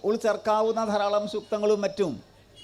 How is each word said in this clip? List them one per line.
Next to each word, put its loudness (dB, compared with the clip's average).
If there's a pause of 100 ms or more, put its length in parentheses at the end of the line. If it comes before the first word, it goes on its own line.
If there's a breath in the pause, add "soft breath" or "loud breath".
ഉൾച്ചേർക്കാവുന്ന 0 (100)
ധാരാളം 0 (100)
സൂക്തങ്ങളും 0
മറ്റും 0 (500)